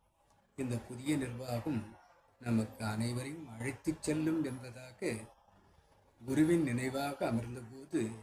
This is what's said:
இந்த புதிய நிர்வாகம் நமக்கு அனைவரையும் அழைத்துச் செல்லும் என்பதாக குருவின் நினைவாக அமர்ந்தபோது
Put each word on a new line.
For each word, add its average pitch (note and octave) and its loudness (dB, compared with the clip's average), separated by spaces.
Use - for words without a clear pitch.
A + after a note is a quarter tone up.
இந்த B2 -2
புதிய B2+ -2
நிர்வாகம் A#2+ -2
நமக்கு A2+ 0
அனைவரையும் B2 -2
அழைத்துச் B2+ -4
செல்லும் D#3 2
என்பதாக B2+ -4
குருவின் D#3 6
நினைவாக C3 2
அமர்ந்தபோது A#2+ -2